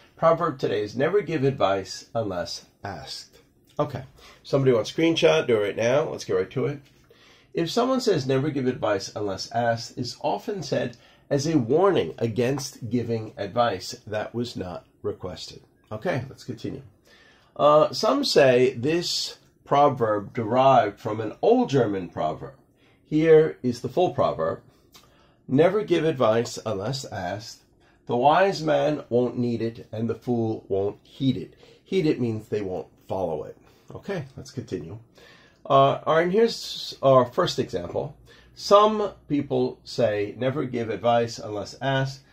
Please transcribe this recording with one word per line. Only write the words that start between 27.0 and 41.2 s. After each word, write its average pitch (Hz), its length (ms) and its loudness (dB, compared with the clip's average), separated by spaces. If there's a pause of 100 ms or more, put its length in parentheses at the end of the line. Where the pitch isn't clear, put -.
asked. 101 600 -10 (420)
The 120 100 -2
wise 156 480 2
man 147 460 0
won't 120 280 0
need 120 240 -2
it, 113 300 -8
and 113 180 -4
the 113 60 -4
fool 113 540 -2
won't 98 340 -2
heed 131 320 -2
it." 87 220 -12 (260)
Heed 190 220 0
it 127 160 0
means 110 260 -4
they 104 140 -4
won't 92 260 -6 (220)
follow 90 340 -4
it. - 140 -16 (360)
Okay, 185 300 -8 (140)
let's - 140 -16
continue. 90 480 -10 (680)
Uh, 139 400 4
all 156 100 2
right, 160 60 4
and 180 100 0
here's - 720 -2
our 131 220 6
first 170 340 -2
example. 90 560 -6 (400)
Some 208 560 4 (160)
people 131 560 -2
say, 104 540 -2
"Never 127 260 -4
give 117 260 -6
advice 117 500 0